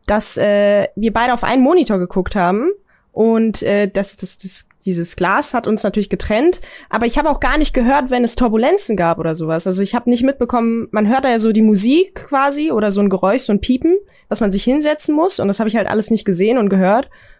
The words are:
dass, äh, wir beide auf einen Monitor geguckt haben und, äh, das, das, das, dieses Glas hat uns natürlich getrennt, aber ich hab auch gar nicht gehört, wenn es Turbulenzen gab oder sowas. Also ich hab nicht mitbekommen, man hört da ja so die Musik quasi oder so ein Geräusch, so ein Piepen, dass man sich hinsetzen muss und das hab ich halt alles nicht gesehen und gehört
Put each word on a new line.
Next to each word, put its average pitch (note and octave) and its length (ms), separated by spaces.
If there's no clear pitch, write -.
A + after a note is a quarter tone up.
dass, - 320
äh, G3+ 580
wir G#3+ 160
beide A#3+ 220
auf A#3 100
einen B3+ 200
Monitor C4+ 340
geguckt F3+ 380
haben G3+ 340
und, A3 520
äh, G3+ 260
das, G3 280
das, - 200
das, - 300
dieses E3+ 300
Glas G3+ 400
hat A#3 100
uns G#3+ 160
natürlich G3+ 300
getrennt, A3+ 500
aber A3+ 160
ich - 100
hab - 80
auch C#4+ 140
gar A3+ 180
nicht D4 160
gehört, C4 380
wenn B3 120
es A3+ 120
Turbulenzen A#3+ 600
gab E3+ 220
oder D#3+ 160
sowas. D#3+ 320
Also F#3+ 160
ich G3 140
hab - 100
nicht A#3+ 160
mitbekommen, A#3 680
man G#3+ 160
hört C4 180
da C4 40
ja A#3 100
so A3 120
die A3 120
Musik A3 500
quasi C#4+ 580
oder G#3+ 200
so G3 100
ein G3+ 80
Geräusch, F#3+ 320
so G#3 120
ein G#3 60
Piepen, D#4+ 380
dass - 100
man G3+ 120
sich G3+ 120
hinsetzen D4+ 520
muss E4+ 240
und - 80
das G3 120
hab A3 60
ich G#3+ 100
halt A3 120
alles G#3+ 240
nicht A3 140
gesehen G#3 340
und G3+ 100
gehört F#3+ 400